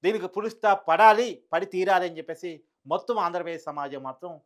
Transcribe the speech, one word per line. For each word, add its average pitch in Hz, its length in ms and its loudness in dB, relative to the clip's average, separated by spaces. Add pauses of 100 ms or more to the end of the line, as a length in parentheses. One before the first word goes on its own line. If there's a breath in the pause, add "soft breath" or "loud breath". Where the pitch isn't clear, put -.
దీనికి 185 320 -2
ఫుల్ 214 180 -4
స్టాప్ 202 360 2
పడాలి, 214 380 6 (240)
పడి 180 220 -2
తీరాలి 185 360 0
అని 165 100 -12
చెప్పేసి 165 320 -12 (400)
మొత్తం 226 240 -4 (100)
ఆంధ్రప్రదేశ్ 170 440 -6
సమాజం 143 380 -8
మాత్రం 170 240 -14 (140)